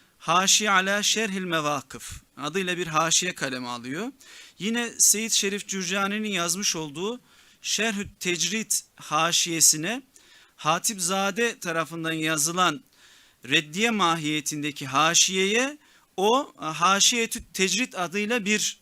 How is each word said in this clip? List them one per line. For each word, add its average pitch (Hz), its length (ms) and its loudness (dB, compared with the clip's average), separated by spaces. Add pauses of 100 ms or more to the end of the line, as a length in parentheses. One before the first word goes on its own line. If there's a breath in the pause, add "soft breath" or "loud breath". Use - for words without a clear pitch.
(180 soft breath)
Haşi 190 520 2
ala 196 320 4
Şerhil 196 420 0
Mevakıf 147 760 -4 (140)
adıyla 175 420 -4
bir 175 80 -4
haşiye 165 480 2
kaleme 127 340 -4
alıyor. 131 440 -6 (460 loud breath)
Yine 226 400 -4
Seyyid 220 320 2
Şerif 196 380 -2
Cürcani'nin 196 600 -2
yazmış 180 460 0
olduğu 170 440 -6 (420 soft breath)
Şerhü 202 460 -2 (120)
Tecrid 180 500 -2 (260)
haşiyesine 165 1080 2 (540 loud breath)
Hatipzade 190 1040 0
tarafından 165 540 -4
yazılan 160 680 0 (640 soft breath)
reddiye 156 460 0
mahiyetindeki 151 960 -2
haşiyeye 190 920 2 (380 soft breath)
o, 226 360 2 (100)
e, - 20 -6
Haşiyetü 196 880 2
Tecrid 190 400 0
adıyla 202 520 -2
bir 208 380 0